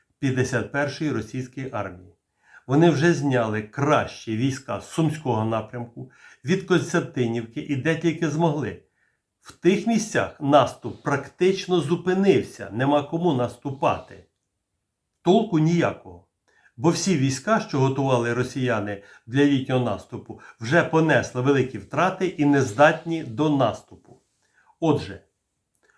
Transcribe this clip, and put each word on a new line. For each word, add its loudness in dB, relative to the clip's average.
п'ятдесят -2
першої -4
російської -8
армії. -10
Вони 6
вже 4
зняли 0
кращі -2
війська -4
з -18
Сумського 0
напрямку, -6
від 0
Костянтинівки -2
і -6
де 0
тільки -2
змогли. -2
В -20
тих 2
місцях -2
наступ 2
практично 0
зупинився, 0
нема 2
кому 0
наступати. -4
Толку 2
ніякого. 0
Бо 0
всі 2
війська, 0
що -4
готували 0
росіяни -4
для 2
літнього 0
наступу, -8
вже 2
понесли 2
великі 2
втрати -2
і -2
не 4
здатні 2
до -2
наступу. -4
Отже, -2